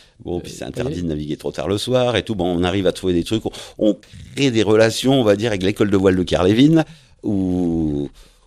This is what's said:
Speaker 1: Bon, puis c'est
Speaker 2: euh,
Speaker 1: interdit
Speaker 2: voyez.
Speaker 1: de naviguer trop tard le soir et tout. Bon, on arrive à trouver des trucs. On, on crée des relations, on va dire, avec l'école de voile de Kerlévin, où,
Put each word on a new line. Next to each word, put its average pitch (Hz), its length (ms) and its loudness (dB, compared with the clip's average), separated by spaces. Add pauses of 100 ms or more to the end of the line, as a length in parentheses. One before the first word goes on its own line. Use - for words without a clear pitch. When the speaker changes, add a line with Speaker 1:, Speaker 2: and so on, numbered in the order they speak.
(220)
Speaker 1:
Bon, 87 180 -4
puis - 120 -12
c'est - 120 -12
Speaker 2:
euh, 62 40 -8
Speaker 1:
interdit 123 220 -6
Speaker 2:
voyez. 90 120 -6
Speaker 1:
de 85 60 -4
naviguer 76 280 -4
trop 73 140 -8
tard 73 180 -6
le 101 100 -2
soir 123 380 0
et 92 60 2
tout. 113 120 -6
Bon, 87 100 -2
on 87 180 0
arrive 90 240 0
à 85 60 4
trouver 92 220 -2
des 85 100 0
trucs. 110 220 -4
On, 95 40 -4 (280)
on 104 180 2 (400)
crée 135 140 2
des 110 120 2
relations, 110 560 2
on 123 60 2
va 104 120 4
dire, 110 140 -4
avec 98 120 -4
l'école 104 280 0
de 101 60 2
voile 95 200 4
de 92 60 0
Kerlévin, 113 600 4 (380)
où, 85 880 -2 (360)